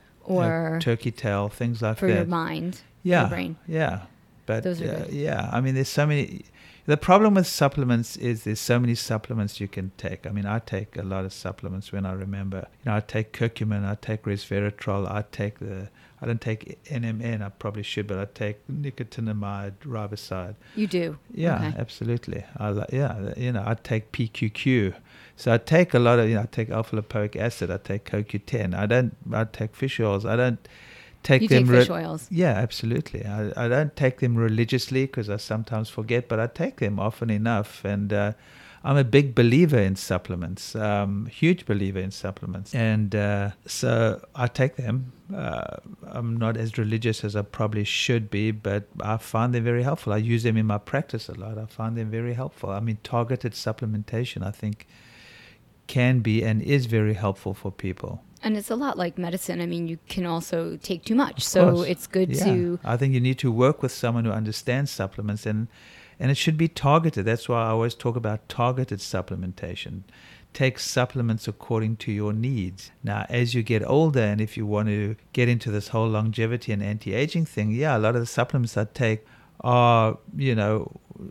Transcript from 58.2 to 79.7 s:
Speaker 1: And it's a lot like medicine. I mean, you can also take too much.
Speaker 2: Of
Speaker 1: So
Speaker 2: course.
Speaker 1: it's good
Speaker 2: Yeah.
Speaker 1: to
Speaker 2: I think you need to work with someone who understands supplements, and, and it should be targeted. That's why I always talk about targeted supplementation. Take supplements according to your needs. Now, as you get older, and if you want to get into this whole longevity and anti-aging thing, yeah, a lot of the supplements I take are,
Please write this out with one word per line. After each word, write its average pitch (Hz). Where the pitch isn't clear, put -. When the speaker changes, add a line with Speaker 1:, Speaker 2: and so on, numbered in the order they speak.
Speaker 1:
And 220
it's 208
a -
lot 277
like 175
medicine. 175
I 170
mean, 170
you 165
can 185
also 165
take 175
too 220
much. 262
Speaker 2:
Of -
Speaker 1:
So 180
Speaker 2:
course. 175
Speaker 1:
it's -
good 185
Speaker 2:
Yeah. 139
Speaker 1:
to 175
Speaker 2:
I 117
think 135
you 127
need 127
to 123
work 127
with 131
someone 120
who 110
understands 110
supplements, 104
and, 110
and 127
it 143
should 160
be 165
targeted. 147
That's 113
why 117
I 113
always 113
talk 120
about 110
targeted 123
supplementation. 92
Take 131
supplements 120
according 110
to -
your 104
needs. 107
Now, 104
as 120
you 120
get 110
older, 147
and 104
if 107
you 113
want 104
to 104
get 123
into 120
this 104
whole 113
longevity 113
and 101
anti-aging 110
thing, 107
yeah, 131
a -
lot 110
of 120
the 117
supplements 120
I 104
take 110
are, 120